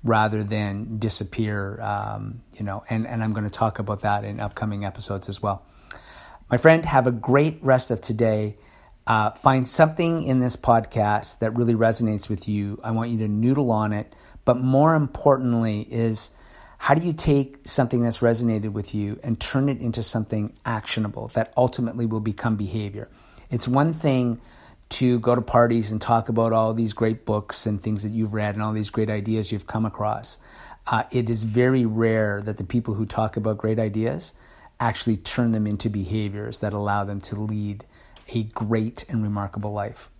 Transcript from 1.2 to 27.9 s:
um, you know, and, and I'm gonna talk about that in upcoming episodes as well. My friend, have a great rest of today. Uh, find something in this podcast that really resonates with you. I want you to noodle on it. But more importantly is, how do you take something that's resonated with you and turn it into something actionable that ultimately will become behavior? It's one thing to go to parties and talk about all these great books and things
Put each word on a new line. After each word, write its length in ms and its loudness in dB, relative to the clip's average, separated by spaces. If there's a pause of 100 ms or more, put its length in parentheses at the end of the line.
um, 640 -6 (140)
you 80 -6
know, 260 -8
and, 160 0
and 160 -4
I'm 100 0
gonna 180 -2
talk 280 0
about 220 -4
that 240 0
in 160 -8
upcoming 440 -4
episodes 440 -6
as 120 -8
well. 240 -2 (880)
My 60 4
friend, 280 6
have 220 4
a 60 2
great 500 2
rest 280 4
of 100 0
today. 560 0 (500)
Uh, 240 2
find 360 4
something 580 2
in 160 2
this 160 0
podcast 800 2
that 180 -2
really 180 2
resonates 540 0
with 200 -6
you. 360 -4
I 60 -6
want 200 -2
you 80 -2
to 100 -2
noodle 420 2
on 220 2
it. 220 -6 (300)
But 140 4
more 360 4
importantly 960 2
is, 400 -2 (480)
how 160 4
do 80 2
you 100 0
take 540 0
something 360 2
that's 180 -2
resonated 520 2
with 220 -6
you 280 -4
and 160 -2
turn 300 0
it 100 -2
into 240 -4
something 520 -2 (100)
actionable 640 -4
that 260 -2
ultimately 520 0
will 140 -2
become 360 -2
behavior? 520 -6 (420)
It's 180 -2
one 240 2
thing 480 0 (500)
to 300 2
go 140 4
to 80 0
parties 500 2
and 80 -2
talk 300 0
about 220 2
all 200 2
these 220 -2
great 320 -2
books 400 -2
and 160 -2
things 220 -4